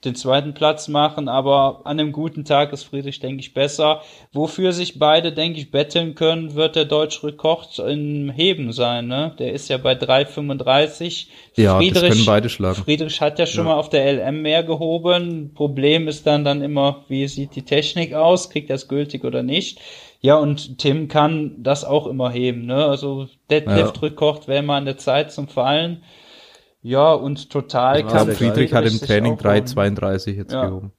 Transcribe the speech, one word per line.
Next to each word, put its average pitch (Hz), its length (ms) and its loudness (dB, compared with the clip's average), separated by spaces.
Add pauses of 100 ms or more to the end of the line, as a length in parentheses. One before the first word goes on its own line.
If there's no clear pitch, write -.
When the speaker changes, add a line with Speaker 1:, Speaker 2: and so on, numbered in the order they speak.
Speaker 1:
den 127 100 -4
zweiten 139 400 0
Platz 151 320 0
machen, 147 420 0
aber 135 560 2
an 151 140 -6
einem 151 140 -2
guten 151 320 -6
Tag 147 280 2
ist 143 120 -12
Friedrich, 139 340 -10
denke 131 220 -8
ich, - 140 -16
besser. 151 480 0 (300)
Wofür 170 400 0
sich 175 280 -6
beide, 156 320 4
denke 160 260 -4
ich, 143 140 -12
betteln 151 420 -2
können, 160 400 -2
wird 156 220 0
der 160 80 2
deutsche 151 420 -2
Rekord 160 540 -2
im 147 500 -4
Heben 151 420 0
sein, 120 360 -2
ne? 147 320 -4
Der 123 120 -4
ist 143 160 -10
ja 131 100 -2
bei 131 180 0
drei 135 280 2
fünfunddreißig. 147 1040 -2 (260)
Speaker 2:
Ja, 104 220 6
das - 0 - (100)
Speaker 1:
Friedrich, 180 240 4
Speaker 2:
können 110 140 6
beide 110 240 4
schlagen. 92 340 -2
Speaker 1:
Friedrich 156 360 -2
hat 151 200 0
ja 170 60 2
schon 165 200 -2
Speaker 2:
Ja. 160 60 2
Speaker 1:
mal 151 60 2
auf 147 100 -4
der 139 160 2
L 139 160 2
M 147 220 -4
mehr 156 200 2
gehoben. 165 920 -2
Problem 147 520 2
ist 147 180 -6
dann, 147 200 2
dann 143 180 0
immer, 143 460 0
wie 135 180 -2
sieht 139 300 -8
die - 80 -10
Technik 160 500 -2
aus? 170 360 4
Kriegt 147 200 -6
er 135 60 0
es 135 100 -10
gültig 143 380 -4
oder 127 180 -2
nicht? 147 380 -4 (400)
Ja, 143 160 6
und 147 420 -2
Tim 147 300 -2
kann 151 560 -2
das 143 200 0
auch 143 220 0
immer 127 240 -2
heben, 120 360 -4
ne? 135 180 0
Also 139 420 -2 (240)
Deadlift-Rekord 151 920 0
Speaker 2:
Ja. - 60 -16
Speaker 1:
wäre 139 140 0
mal 147 140 0
an 139 80 -2
der 135 140 -6
Zeit 147 340 -2
zum 143 160 -8
Fallen. 160 560 -2 (800)
Ja, 139 320 4
und 143 360 -4
total 131 480 0
Speaker 3:
Ja, 151 80 0
Speaker 1:
kann 107 220 4
Speaker 3:
der 107 80 0
Speaker 2:
Friedrich 113 360 2
hat 113 120 4
im 113 60 4
Speaker 1:
sich 110 180 0
Speaker 2:
Training 113 240 4
Speaker 1:
auch 110 60 -2
holen. - 40 -12
Speaker 2:
drei 104 200 4
zweiunddreißig 101 720 -2
jetzt 101 160 -10
Speaker 1:
Ja. 131 140 -2
Speaker 2:
gehoben. 95 320 -8